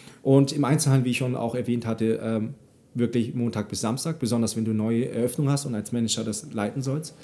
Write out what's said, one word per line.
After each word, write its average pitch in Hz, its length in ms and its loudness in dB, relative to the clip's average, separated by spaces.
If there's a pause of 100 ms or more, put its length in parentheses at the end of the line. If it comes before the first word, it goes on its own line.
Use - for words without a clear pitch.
(220)
Und 139 300 6
im 147 140 0
Einzelhandel, 135 400 4
wie 123 60 0
ich 117 60 0
schon 127 180 -2
auch 117 200 -4
erwähnt 120 300 -2
hatte, 113 360 0
ähm, 110 320 -2 (400)
wirklich 120 420 0
Montag 117 340 -2
bis - 120 -6
Samstag, 135 380 -2
besonders 113 380 0
wenn 113 80 0
du 110 80 0
neue 117 380 0
Eröffnungen 123 400 0
hast 139 160 0
und 120 80 -4
als 104 160 -6
Manager 117 320 -2
das 110 300 -6
leiten 110 280 -2
sollst. 139 320 -4 (100)